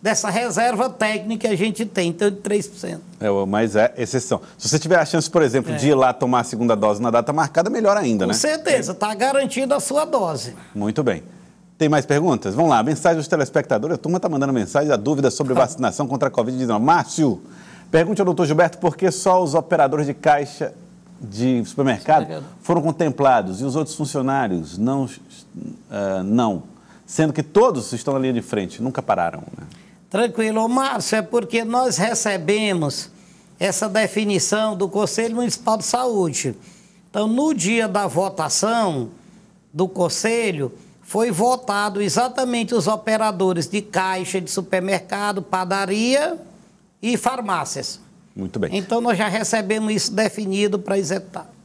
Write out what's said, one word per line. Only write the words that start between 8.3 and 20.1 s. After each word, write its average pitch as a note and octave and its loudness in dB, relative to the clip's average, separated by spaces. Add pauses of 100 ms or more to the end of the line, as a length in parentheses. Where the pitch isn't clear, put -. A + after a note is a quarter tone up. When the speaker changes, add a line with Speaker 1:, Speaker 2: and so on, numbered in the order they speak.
Speaker 2:
né? - 0
Speaker 1:
certeza, D4+ 0
Speaker 2:
É. F3+ -6
Speaker 1:
tá G#3+ -2
garantida C4+ 0
a - 0
sua C#4+ 0
dose. E3 -2 (220)
Speaker 2:
Muito G#2+ -2
bem. G2+ 0 (540)
Tem D#3 2
mais D3 4
perguntas? C#3+ 2
Vamos D#3 2
lá, A2+ 6
mensagem D#3 2
dos D3+ -6
telespectadores. D3 0
A - -6
turma F3 -2
tá F#3 0
mandando C#3 0
mensagem, C3+ 2
a B2+ 4
dúvida C3 2
sobre C3+ -2
Speaker 1:
Tá. C3+ 4
Speaker 2:
vacinação B2+ 0
contra C3+ 0
a C3 0
covid B2 0
dezenove. A#2 0
Márcio, D3 2 (480)
pergunte E3+ 2
ao G3 4
doutor F3 2
Gilberto D#3 2
por E3+ 0
que F#3+ 2
só F#3 4
os D3 0
operadores D3+ 2
de C#3+ -4